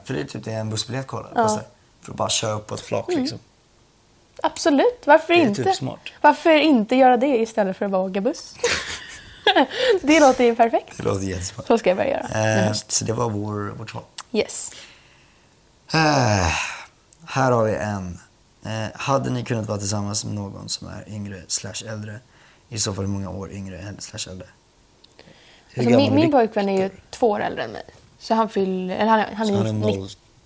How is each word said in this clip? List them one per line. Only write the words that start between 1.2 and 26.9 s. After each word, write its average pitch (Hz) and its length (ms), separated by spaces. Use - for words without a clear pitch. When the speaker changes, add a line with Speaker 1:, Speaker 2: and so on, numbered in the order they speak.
Speaker 2:
Ja. 240 80
Speaker 1:
Kostar. 214 220
För - 120
att - 40
bara 104 120
köra 110 240
upp 107 140
på - 80
ett - 60
flak, - 280
Speaker 2:
Mm. 349 120
Speaker 1:
liksom. 180 180
Speaker 2:
Absolut. 330 600
Varför 311 300
Speaker 1:
Det 349 60
är 311 60
Speaker 2:
inte? 202 180
Speaker 1:
typ 381 120
smart. 117 240
Speaker 2:
Varför - 360
inte 254 400
göra 254 200
det 240 100
istället 208 380
för - 80
att 196 60
bara 185 120
åka 190 180
buss? 262 340
<laughs> 403 760
Det 302 180
låter 262 240
ju 233 120
perfekt. 233 400
Speaker 1:
Det - 60
låter - 220
jättesmart. 92 420
Speaker 2:
Så - 120
ska 180 120
jag 185 60
börja - 140
göra - 180
Speaker 1:
Eh, 107 100
Speaker 2:
i 107 40
höst. 107 240
Speaker 1:
så - 120
det 110 80
var 120 180
vår, 104 480
vårt 113 120
svar. - 120
Speaker 2:
Yes. - 380
Speaker 1:
Eh, 120 600
här 131 260
har 113 120
vi 107 100
en. 95 460
Eh, 110 240
hade 127 300
ni 123 140
kunnat 113 240
vara 107 100
tillsammans 101 460
med 107 100
någon 101 340
som - 200
är 90 200
yngre 101 400
slash 101 400
äldre? 107 300
I 107 100
så 104 160
fall 98 100
hur 101 80
många 98 180
år 95 220
yngre 95 260
än 98 220
slash - 320
äldre? 92 140
Hur - 120
Speaker 2:
Alltså, 233 80
Speaker 1:
gammal 247 60
Speaker 2:
min, - 160
Speaker 1:
är - 20
Speaker 2:
min 302 100
Speaker 1:
Viktor? 294 140
Speaker 2:
pojkvän 208 300
är 190 140
ju 190 80